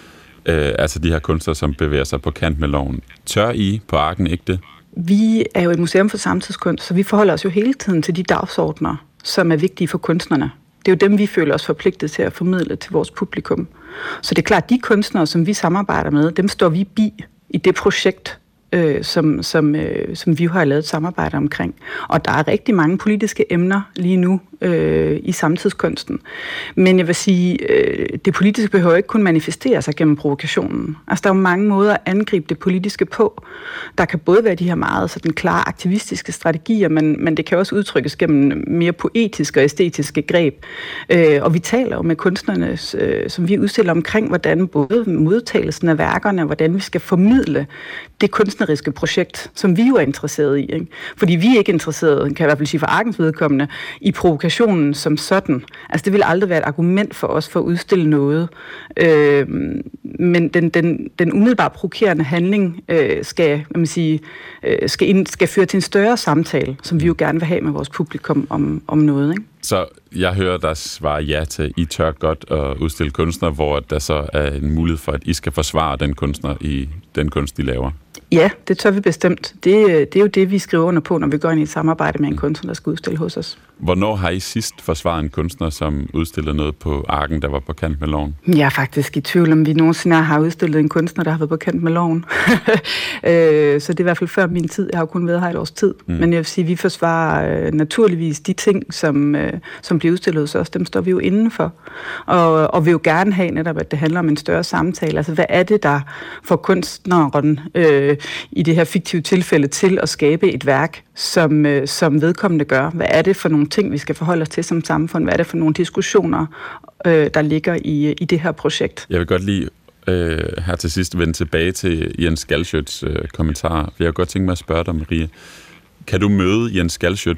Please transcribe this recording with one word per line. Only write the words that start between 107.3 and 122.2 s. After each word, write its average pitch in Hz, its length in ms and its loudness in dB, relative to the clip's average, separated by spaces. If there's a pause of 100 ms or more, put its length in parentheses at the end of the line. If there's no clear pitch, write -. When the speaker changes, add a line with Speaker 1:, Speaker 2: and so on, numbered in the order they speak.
Speaker 2:
øh, 147 420 4 (360)
i 180 100 0
det 160 120 2
her 165 100 4
fiktive 170 380 -2
tilfælde 170 440 2
til 185 360 2
at 160 60 -2
skabe 165 440 2
et 131 140 -6
værk, 143 360 0 (120)
som, 151 520 2
øh, 143 220 2
som 151 320 0
vedkommende 165 440 0
gør? 135 260 0
Hvad 165 200 -2
er 165 120 4
det 196 140 2
for - 120 -2
nogle 147 180 2
ting, 170 260 -2
vi 143 60 -2
skal 151 160 -6
forholde 165 280 -2
os 156 60 -4
til 170 160 -6
som 170 200 -2
samfund? 156 400 -2
Hvad 170 80 0
er - 40 0
det 165 100 0
for - 100 -6
nogle 156 180 2
diskussioner, 170 720 0 (600)
øh, 160 280 4
der 156 80 2
ligger 156 420 0
i, 147 280 0
i - 120 -6
det 160 160 0
her 165 120 -2
projekt? - 580 -4
Speaker 1:
Jeg 90 80 0
vil 87 80 -2
godt 92 180 0
lige, 98 240 -2 (380)
øh, 85 320 0 (280)
her 87 100 -2
til 85 140 -4
sidst 90 280 -2
vende 82 140 2
tilbage 82 400 0
til 82 460 -2
Jens 80 260 0